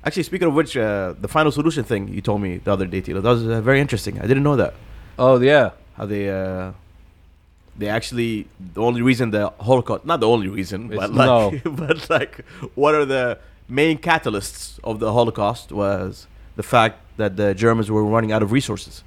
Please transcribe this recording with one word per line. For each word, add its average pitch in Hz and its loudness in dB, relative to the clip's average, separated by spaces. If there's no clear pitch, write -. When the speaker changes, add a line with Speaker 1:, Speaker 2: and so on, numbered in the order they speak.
Speaker 1:
Actually, 156 -2
speaking 180 -2
of 147 2
which, 151 0
uh, 101 -2
the 101 -8
Final 156 2
Solution 147 -2
thing 101 -4
you 98 -8
told 104 -2
me 90 -4
the - -2
other 95 0
day, 90 -4
Tilo, 92 -6
that 110 2
was, 117 2
uh, 113 -2
very 135 2
interesting. 101 -4
I - -6
didn't 135 4
know 147 2
that. 107 0
Speaker 2:
Oh, 127 6
yeah. 131 6
Speaker 1:
How 107 -8
they, 101 -4
uh, 95 -6
they 104 -6
actually, 113 -4
the 104 -2
only 120 2
reason 123 2
the 104 0
Holocaust, 117 0
not 160 0
the 113 2
only 110 2
reason, 98 -8
Speaker 2:
It's - -8
Speaker 1:
but, 101 -4
like, 123 2
Speaker 2:
no. 165 -4
Speaker 1:
<laughs> 147 -8
but, 156 -2
like, - -2
what 147 4
are 151 4
the 127 -2
main 147 0
catalysts 131 -4
of 110 -8
the 110 -2
Holocaust 113 0
was 98 -4
the 107 -10
fact 113 2
that 101 -2
the 101 2
Germans 113 2
were 107 2
running 110 2
out 110 2
of 101 0
resources. 117 -4